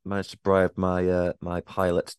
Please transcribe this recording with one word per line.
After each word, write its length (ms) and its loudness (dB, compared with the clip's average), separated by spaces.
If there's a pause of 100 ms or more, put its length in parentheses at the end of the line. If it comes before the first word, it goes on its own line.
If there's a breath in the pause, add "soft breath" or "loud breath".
managed 280 -6
to 60 -20
bribe 380 4
my, 320 0
uh, 320 0
my 200 -6
pilot 580 -2